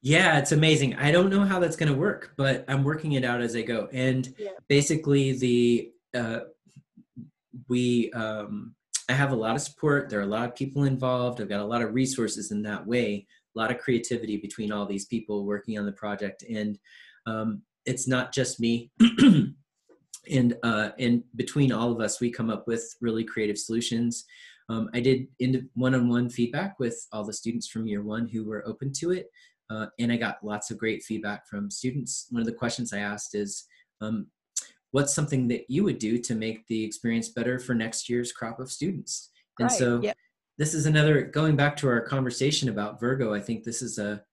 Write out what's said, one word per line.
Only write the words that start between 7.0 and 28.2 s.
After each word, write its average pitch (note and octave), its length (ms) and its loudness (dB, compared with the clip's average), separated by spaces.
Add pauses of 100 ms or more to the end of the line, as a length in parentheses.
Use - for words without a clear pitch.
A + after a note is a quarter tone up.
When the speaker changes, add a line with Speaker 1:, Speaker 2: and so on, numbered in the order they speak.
Speaker 1:
we, B2 440 2
um, G#2+ 640 -6 (340)
I B2 60 2
have C3+ 180 2
a B2 40 0
lot A2+ 200 0
of C#3 60 -2
support. C#3+ 460 0
There G#2+ 120 -2
are G2+ 40 -2
a - 20 -2
lot A2+ 220 -2
of B2 60 -10
people C#3 300 -2
involved. B2+ 560 0
I've G2+ 80 -6
got G2+ 120 -2
a G#2 40 -4
lot A2+ 180 -2
of G#2+ 120 -4
resources A#2 580 -2
in G#2 100 -2
that G2+ 240 -6
way, G#2+ 400 -2 (280)
a A2 40 -8
lot A2 120 0
of A#2+ 80 -2
creativity A2+ 580 -2
between G#2 360 -6
all G#2 140 -2
these G2 200 -6
people G#2+ 400 -4
working G#2 320 -4
on G#2 80 -4
the G2+ 60 -4
project. G2+ 560 -8
And, G#2 300 -4 (480)
um, A2 360 -4 (240)
it's B2+ 200 -2
not B2+ 260 0
just - 280 -2
me. A#2 300 0 (100)
<clears throat> - 0 - (1300)
And, A#2+ 320 4
uh, G#2+ 360 0
and A#2+ 260 2 (100)
between C3 380 2
all A#2 180 0
of A2+ 100 0
us, G#2+ 200 -2
we A#2+ 100 2
come A2+ 200 -2
up G#2 180 -4
with A#2 320 -4
really A2+ 240 0
creative G#2+ 320 -2
solutions. A#2 680 -2 (420)
Um, A2+ 240 -4
I B2 80 0
did C3 260 4 (120)
ind-, B2+ 340 0
one-on-one B2 560 2
feedback C#3+ 500 -4
with A#2 320 -4
all G#2+ 140 -8
the G#2+ 80 -8
students A#2 340 -6
from A2 200 -6
year G#2 160 -4
one A2 260 -4